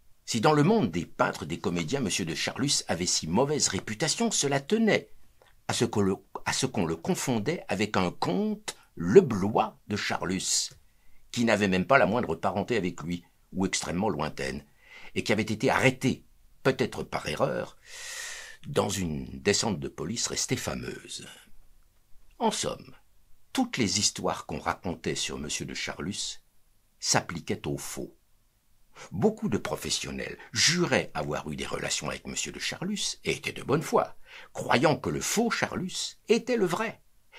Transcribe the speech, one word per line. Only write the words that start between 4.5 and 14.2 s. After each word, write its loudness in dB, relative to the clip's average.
tenait 2
à 2
ce 2
que 2
le, 4
à 0
ce 0
qu'on 0
le 0
confondait 0
avec 0
un 4
comte -2
Leblois 6
de -2
Charlus, -2
qui 2
n'avait 6
même 4
pas 8
la 6
moindre 0
parenté 0
avec -2
lui, -4
ou 0
extrêmement -2
lointaine, -4